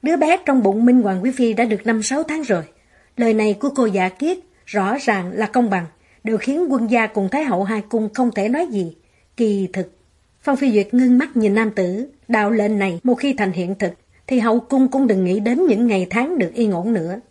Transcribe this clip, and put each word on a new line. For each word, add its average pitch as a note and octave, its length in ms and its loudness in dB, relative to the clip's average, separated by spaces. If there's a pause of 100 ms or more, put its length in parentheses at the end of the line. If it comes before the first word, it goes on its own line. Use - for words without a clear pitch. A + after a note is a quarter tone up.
Đứa D#4+ 140 0
bé D#4 200 2 (100)
trong C4+ 160 2
bụng G3+ 220 4
Minh B3 180 6
Hoàng F#3+ 200 -2
Quý B3 80 0
Phi B3 220 0
đã A3+ 120 0
được G#3+ 220 -2
năm A3+ 160 0
sáu C4+ 200 -2
tháng D#4 200 -4
rồi. G3+ 200 -2 (540)
Lời A3+ 180 2
này G#3+ 200 2
của G#3 220 -4
cô B3 100 2
già F#3+ 220 0
kiết D#4+ 300 -4 (280)
rõ G3+ 340 -2
ràng F#3+ 320 -2
là G#3 140 -2
công A#3 240 0
bằng, F3+ 160 -2 (380)
đều A3 140 -2
khiến C#4+ 340 -2
quân A#3 180 0
gia A3+ 160 2
cùng G3+ 220 -2
Thái C#4+ 160 -2
hậu G3+ 200 0
hai G#3 240 -4
cung A3 260 -4
không B3 160 0
thể G#3 180 -2
nói D4+ 180 0
gì. F#3+ 300 -6 (400)
Kỳ G3+ 360 0
thực, F3+ 200 -8 (500)
Phong C#4 140 0
Phi C4+ 160 0
Duyệt G3+ 220 0
ngưng B3 240 6
mắt C#4+ 180 0
nhìn G#3+ 180 2
nam A3 160 2
tử, G3 400 -4 (180)
đạo G#3+ 220 0
lệnh G#3+ 280 0
này F#3+ 240 -2
một B3 120 2
khi C4+ 200 -2
thành G3+ 180 -2
hiện F3+ 220 -4
thực, F#3 180 -4 (340)
thì C4 120 0
hậu A3+ 220 2
cung C4 280 2
cũng C4+ 180 0
đừng F#3+ 180 2
nghĩ F#3 160 0
đến B3 260 0
những A#3+ 200 2
ngày F#3+ 240 0
tháng C4+ 280 -2
được F#3 160 -2
yên A3 180 0
ổn F3+ 200 -2
nữa. F#3 280 -4 (100)